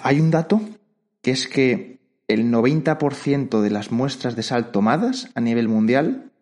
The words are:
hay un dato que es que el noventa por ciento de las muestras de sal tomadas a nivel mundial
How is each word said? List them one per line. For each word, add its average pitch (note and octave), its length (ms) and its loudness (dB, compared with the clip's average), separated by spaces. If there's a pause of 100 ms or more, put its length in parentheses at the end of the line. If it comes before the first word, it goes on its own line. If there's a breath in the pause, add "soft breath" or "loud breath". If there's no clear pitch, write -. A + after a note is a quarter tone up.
hay C#3 160 2
un D#3+ 100 2
dato E3 300 2 (600)
que B2+ 100 0
es - 160 -4
que B2+ 500 0 (300)
el A2+ 240 2
noventa D3+ 460 2
por C#3 160 0
ciento C#3 460 -2
de G#2 100 2
las G#2 200 -4
muestras B2 460 -4
de A2+ 80 -6
sal A#2+ 260 -4
tomadas D#3 640 0
a A#2+ 60 -4
nivel A#2 260 0
mundial A2+ 640 0 (100)